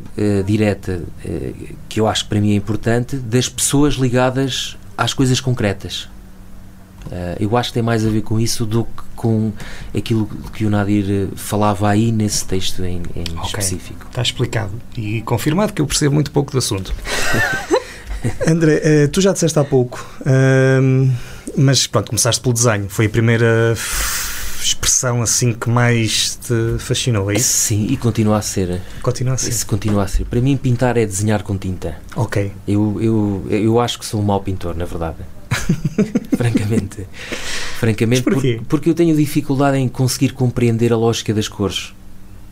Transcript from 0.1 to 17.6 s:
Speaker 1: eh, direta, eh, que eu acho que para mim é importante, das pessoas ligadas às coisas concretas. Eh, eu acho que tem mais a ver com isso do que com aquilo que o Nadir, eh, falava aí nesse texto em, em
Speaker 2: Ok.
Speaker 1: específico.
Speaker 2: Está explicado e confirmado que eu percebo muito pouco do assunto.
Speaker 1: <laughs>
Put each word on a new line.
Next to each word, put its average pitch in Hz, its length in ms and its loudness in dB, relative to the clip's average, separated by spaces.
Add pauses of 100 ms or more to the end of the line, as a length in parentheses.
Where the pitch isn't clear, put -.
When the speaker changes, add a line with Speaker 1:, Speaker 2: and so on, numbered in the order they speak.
Speaker 1:
eh, 104 260 2
direta, 98 580 0 (240)
eh, 73 260 -6 (380)
que - 100 -4
eu 110 80 4
acho - 160 0
que - 60 -10
para 104 120 2
mim 104 120 4
é - 20 4
importante, 113 640 0
das 123 320 0
pessoas 143 460 2
ligadas 127 800 0 (200)
às 117 160 0
coisas 127 280 2
concretas. 104 680 -2 (1040)
Eh, 87 300 -6
eu 104 160 0
acho - 120 0
que - 60 -14
tem 117 80 0
mais 113 220 0
a 110 40 2
ver 107 120 0
com 107 180 0
isso 117 260 0
do 113 200 0
que - 240 -6 (100)
com 110 320 2 (420)
aquilo 113 320 0 (280)
que - 120 -4
o 107 40 2
Nadir, 104 400 2
eh, 98 260 0
falava 104 540 0
aí 107 200 4
nesse 107 360 0
texto 95 400 2
em, 90 160 0 (120)
em 87 100 -4 (120)
Speaker 2:
Ok. 87 120 -6
Speaker 1:
específico. 95 600 -6
Speaker 2:
Está - 120 -4
explicado 113 500 -2 (260)
e 104 260 -4
confirmado 160 500 0
que - 80 -2
eu 143 40 2
percebo 143 300 2
muito 147 160 0
pouco 139 220 0
do 131 40 2
assunto. 101 380 -2
Speaker 1:
<laughs> - 1500 -2